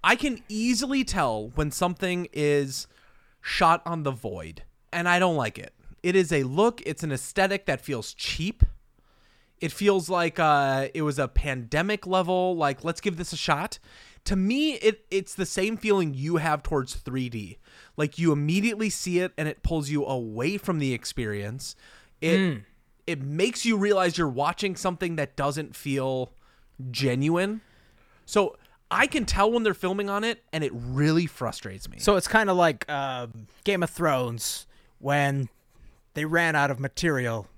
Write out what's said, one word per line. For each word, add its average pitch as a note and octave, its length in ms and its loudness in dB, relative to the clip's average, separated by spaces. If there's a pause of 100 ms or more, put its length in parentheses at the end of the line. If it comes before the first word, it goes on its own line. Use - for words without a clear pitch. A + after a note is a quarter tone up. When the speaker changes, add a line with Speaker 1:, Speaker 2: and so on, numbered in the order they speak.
Speaker 1:
I G#3+ 120 6
can B3 320 -4
easily B3 560 0
tell A#2 500 -2
when D3+ 160 0
something F3+ 640 -2
is C#3+ 540 0 (540)
shot E3+ 460 2
on E3 160 -4
the C#3+ 80 -2
void, F2+ 520 -10 (300)
and E3+ 160 -2
I F3 100 6
don't F3+ 180 4
like A#2 220 -2
it. - 140 -14 (300)
It F3+ 140 0
is F3 160 4
a D3 120 2
look, G3 420 2
it's - 160 -6
an D3+ 100 -4
aesthetic F#3+ 540 -2
that C#3 140 -2
feels - 340 -6
cheap. - 480 -2 (1000)
It D#3+ 120 -2
feels G3 360 4
like, F3 300 0
uh, C#3 560 4
it D#3+ 80 -2
was D3 160 -2
a C3 100 0
pandemic D3 760 -2
level, F3+ 500 2
like, C#3 260 0
"Let's E3 200 -4
give F#3 160 -2
this - 160 -8
a - 20 -8
shot." D#3 420 -2 (460)
To G#3 100 0
me, B3+ 420 2
it, G#3+ 340 2
it's F#3+ 240 -2
the F#3 100 -4
same G#3 320 -2
feeling F#3+ 380 2
you D#3 240 -2
have D3+ 240 0
towards C3+ 320 -2
three B2+ 340 -6
D. G#2 300 -10 (400)
Like, D3+ 200 -2
you E3 140 4
immediately G3+ 560 2
see F3+ 300 -2
it, F3+ 180 -2
and D3+ 100 -4
it - 160 -8
pulls D3+ 280 -2
you D3 160 0
away B2 500 -2
from F3+ 220 -2
the C3+ 160 0
experience. A2 840 -8 (460)
It, E3+ 160 4
Speaker 2:
Mm. D#3+ 240 0 (440)
Speaker 1:
it E3 140 -4
makes E3+ 460 -4
you A#3 100 2
realize F#3+ 400 2
you're E3 120 0
watching D3 480 -2
something F3 400 -2
that C#3+ 200 -4
doesn't C#3+ 400 -4
feel C3 560 -4 (580)
genuine. D3+ 680 0 (640)
So - 320 2 (340)
I G#3 160 4
can B3 200 -2
tell G#3 260 4
when A#3 120 2
they're G3+ 100 2
filming G3 340 -2
on G3+ 160 -2
it, A#3 180 -4 (120)
and D#3+ 100 -2
it - 100 -2
really C#3+ 520 2
frustrates G#2 640 -8
me. - 80 -16
Speaker 2:
So G3+ 180 4
it's F3 120 0
kinda G#3 260 4
like, E3 360 2
um, B2 560 -6 (180)
Game F#3+ 180 2
of E3 80 0
Thrones, B2+ 760 -2 (320)
when C#3 520 0 (640)
they D3+ 100 -4
ran D#3+ 320 4
out C#3+ 140 4
of B2+ 100 -4
material B2+ 680 -2 (120)